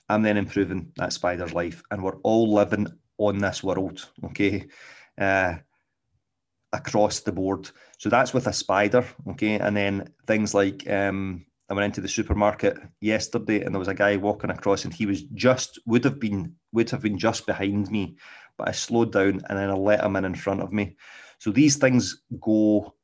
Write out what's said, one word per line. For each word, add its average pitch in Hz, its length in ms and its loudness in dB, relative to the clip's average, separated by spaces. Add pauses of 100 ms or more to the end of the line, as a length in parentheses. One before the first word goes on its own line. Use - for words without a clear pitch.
I'm 107 140 2
then 104 140 4
improving 95 580 -2
that 90 180 -4
spider's 87 400 -4
life, 87 380 -4
and 98 120 -6
we're 95 200 -4
all 110 300 4
living 104 340 2 (300)
on 104 200 2
this 98 260 -2
world, 95 460 -4 (160)
okay, 98 420 0 (500)
uh, 95 380 0 (1200)
across - 460 0
the 104 120 -6
board. 95 380 -4 (280)
So 120 120 -6
that's 123 240 4
with 123 140 0
a 101 60 -2
spider, 104 520 2 (240)
okay, 107 300 -2
and 104 180 0
then 98 340 -2 (140)
things 107 280 0
like, 98 360 0
um, 95 560 -2 (240)
I 98 40 -4
went 101 120 0
into 101 160 -4
the 92 60 -4
supermarket 104 720 0 (220)
yesterday 107 600 -2
and 92 120 -6
there 95 60 -2
was 92 80 -6
a 98 60 -2
guy 101 240 2
walking 104 320 -2
across 98 340 0
and 85 100 -8
he 110 120 -4
was 98 180 -2
just, 123 600 0
would 120 180 2
have 135 160 0
been, 101 340 -4 (200)
would 113 160 2
have - 120 -6
been 104 160 -2
just 110 280 0
behind 101 440 -2
me, 101 280 -4 (400)
but - 100 -4
I - 40 -2
slowed 117 420 0
down 98 340 2
and 101 100 -4
then 98 120 -2
I 98 40 -2
let 98 300 2
him 98 140 0
in 95 80 -2
in 92 100 -4
front 98 260 -2
of 92 120 -8
me. 101 240 -2 (400)
So - 120 -6
these 143 280 4
things 123 460 2 (180)
go, 107 520 2 (100)